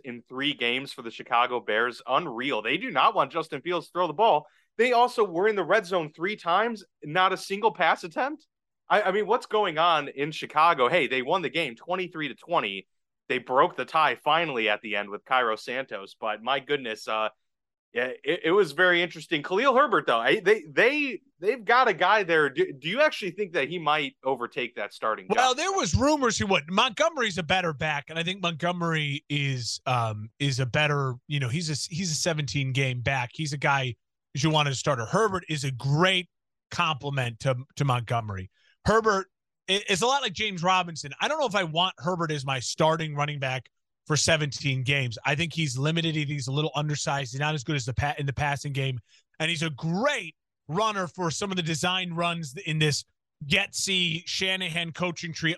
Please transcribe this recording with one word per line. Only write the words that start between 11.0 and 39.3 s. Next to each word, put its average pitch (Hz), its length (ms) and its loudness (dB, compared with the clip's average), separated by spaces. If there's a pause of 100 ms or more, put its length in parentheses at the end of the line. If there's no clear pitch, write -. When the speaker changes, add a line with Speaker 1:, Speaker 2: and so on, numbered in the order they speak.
Speaker 1:
they 131 140 0
won 165 200 0
the 143 80 -4
game 135 260 -4
twenty-three 165 540 -6
to 110 60 -10
twenty. 110 520 -4 (420)
They 127 80 0
broke 131 400 4
the 127 80 -4
tie 147 300 2
finally 147 520 0
at 104 140 2
the 104 160 -4
end 101 120 -4
with 101 140 -10
Cairo 123 320 2
Santos. 120 640 -10
But 107 240 -4
my 131 160 0
goodness, 131 480 -6
uh, 110 220 0 (640)
yeah, 120 160 -2 (160)
it, 160 200 -2
it 165 60 2
was 185 220 4
very 175 280 4
interesting. 165 400 -4
Khalil 214 320 2
Herbert, 202 320 4
though, 120 140 4
I, 127 220 2
they, 196 280 4
they, 247 520 0 (180)
they've 220 240 -2
got 240 240 6
a 202 60 2
guy 190 300 4
there. 160 260 4
Do, 147 240 -2
do 139 160 -8
you 240 120 2
actually 208 300 0
think 190 220 -6
that 139 160 0
he 175 100 -6
might 147 360 0 (100)
overtake 123 500 -4
that 104 180 -8
starting 101 360 -4
Speaker 2:
Well, 247 220 4
Speaker 1:
job? 247 60 -2
Speaker 2:
there 359 140 -2
was 262 240 0
rumors 262 420 2
he 220 60 0
would. 190 260 2
Montgomery's 240 680 0
a 185 60 -4
better 175 280 0
back, 147 380 -4
and 165 100 -8
I 170 40 0
think 190 180 -6
Montgomery 165 880 -2
is, 139 560 -2
um, 110 440 -2 (100)
is 139 200 0
a 135 60 2
better, 143 500 0 (120)
you 147 120 -2
know, 131 80 -2
he's 156 220 -2
a, 151 240 -6
he's 175 180 -4
a 147 40 -2
seventeen 143 580 -2
game 127 280 0
back. 131 320 -2
He's 151 200 -6
a 143 40 -6
guy 135 380 0 (380)
you 151 160 2
wanted 147 220 2
to 127 60 -4
start. 139 220 0
Herbert 185 480 0
is 147 160 -4
a 139 80 -2
great 170 560 2 (420)
complement 139 720 -2
to, 135 140 2 (200)
to 143 100 0
Montgomery. 113 640 -2 (360)
Herbert 214 420 4 (420)